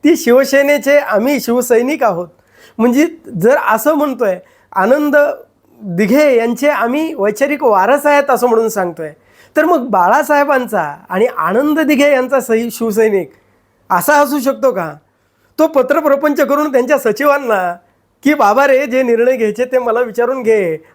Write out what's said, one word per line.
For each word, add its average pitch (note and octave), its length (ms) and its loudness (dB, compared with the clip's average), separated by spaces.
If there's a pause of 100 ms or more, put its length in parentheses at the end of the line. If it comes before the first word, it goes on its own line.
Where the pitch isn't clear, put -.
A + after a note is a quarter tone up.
ती D4+ 120 4
शिवसेनेचे C#4 800 2
आम्ही A#3+ 420 0
शिवसैनिक B3 640 0
आहोत. F3+ 240 -2 (500)
म्हणजे B3 300 2 (340)
जर A#3+ 140 4 (120)
असं A3+ 260 0
म्हणतोय B3 440 -2 (340)
आनंद C#4 460 0 (640)
दिघे A3 560 2
यांचे A#3+ 320 -2
आम्ही C#4+ 440 -2
वैचारिक C#4 500 -2
वारस A#3+ 420 2
आहेत C#4+ 240 2
असं A#3+ 180 0
म्हणून A3+ 220 2
सांगतोय, E3 420 -6 (460)
तर D#4 80 2
मग D4+ 240 0
बाळासाहेबांचा A3 1040 0 (140)
आणि G3+ 180 0 (100)
आनंद C4 420 0
दिघे C#4+ 320 2
यांचा C4 280 0
सही A#3 320 -2
शिवसैनिक G#3+ 600 -2 (580)
असा F#3 240 0
असू D4 260 2
शकतो B3+ 320 -2
का? E3 220 -8 (680)
तो D#4 80 4
पत्रप्रपंच D4 760 0
करून C#4 300 0
त्यांच्या B3+ 260 0
सचिवांना A#3 800 -2 (480)
की D4 100 2
"बाबा C4 340 2
रे, C4+ 180 2
जे B3+ 180 0
निर्णय A#3+ 340 0
घ्यायचे A3 280 -2
ते B3+ 140 -2
मला A#3+ 200 -2
विचारून A#3+ 440 -2
घे," G3 340 0 (160)